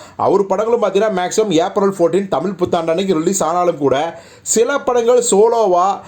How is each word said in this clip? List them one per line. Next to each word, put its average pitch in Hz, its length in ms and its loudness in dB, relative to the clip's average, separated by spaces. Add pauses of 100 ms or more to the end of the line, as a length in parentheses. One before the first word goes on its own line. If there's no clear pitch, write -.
(160)
அவர் 170 300 2
படங்களும் 214 360 -2
பாத்தீங்கன்னா, 196 380 0
மேக்ஸிமம் 190 300 -2
ஏப்ரல் 190 480 0
ஃபோர்டீன் 175 300 0
தமிழ் 170 260 -4
புத்தாண்டு 175 360 -2
அன்னைக்கு 185 240 -2
ரிலீஸ் 165 280 -2
ஆனாலும் 170 360 0
கூட, 143 420 -2 (220)
சில 262 360 0
படங்கள் 247 520 2
சோலோவா 196 760 2